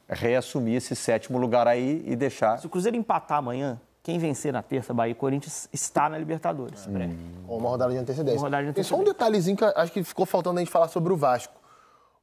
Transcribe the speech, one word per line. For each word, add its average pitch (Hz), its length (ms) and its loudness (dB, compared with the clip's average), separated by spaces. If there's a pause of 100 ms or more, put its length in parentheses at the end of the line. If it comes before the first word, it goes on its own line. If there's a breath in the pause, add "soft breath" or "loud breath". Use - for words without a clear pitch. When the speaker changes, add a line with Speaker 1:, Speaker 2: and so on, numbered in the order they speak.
(140)
Speaker 1:
reassumir 120 640 0
esse 123 180 -4
sétimo 123 440 -2
lugar 120 280 4
aí 127 400 2
e 131 80 -2
deixar 120 440 0
Speaker 2:
Se - 80 -12
o - 20 -8
Cruzeiro 185 280 -2
empatar 175 420 0
amanhã, 127 420 -4 (220)
quem 170 160 -2
vencer 151 340 -2
na 120 100 -2
terça, 127 320 -4
Bahia 117 180 2
e - 20 -2
Corinthians, 139 580 -4
está 147 360 0
na 156 80 -4
Libertadores, 160 680 -6
Speaker 1:
Hum. - 60 -6
Speaker 2:
pré. 87 180 -2 (360)
Speaker 3:
Com - 120 -6
uma 120 100 0
rodada 127 240 2
de 127 60 -2
antecedência. 131 400 0
Speaker 2:
Uma 143 80 0
rodada 143 200 0
de 147 60 -4
Speaker 3:
Tem 190 100 0
só 185 140 0
um 359 40 4
Speaker 2:
antecedência. 381 260 4
Speaker 3:
detalhezinho 196 300 4
que - 80 2
eu 214 120 6
acho 165 160 2
que 196 100 -2
ficou 185 220 -2
faltando 175 340 0
a 175 40 0
gente 165 80 -4
falar 165 180 6
sobre 170 240 0
o 185 40 2
Vasco. 127 360 0 (720 soft breath)